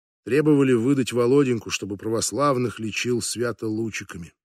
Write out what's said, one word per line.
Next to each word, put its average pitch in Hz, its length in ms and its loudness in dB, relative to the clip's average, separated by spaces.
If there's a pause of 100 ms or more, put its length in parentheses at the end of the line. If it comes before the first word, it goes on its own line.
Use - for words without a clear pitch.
(240)
требовали 139 500 4
выдать 123 380 2
Володеньку, 123 580 2
чтобы 101 260 -6
православных 117 840 -2
лечил 113 420 -2
свято-лучиками. 110 1120 -6 (120)